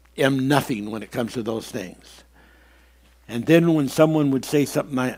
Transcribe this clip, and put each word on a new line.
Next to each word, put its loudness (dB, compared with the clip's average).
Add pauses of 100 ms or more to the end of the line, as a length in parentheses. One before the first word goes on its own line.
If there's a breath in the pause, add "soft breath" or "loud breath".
(180)
am 2
nothing 0
when -10
it -18
comes -6
to -6
those -6
things." -14 (1040 soft breath)
And -6
then 6
when 0
someone 2
would -2
say 0
something -4
li-, -2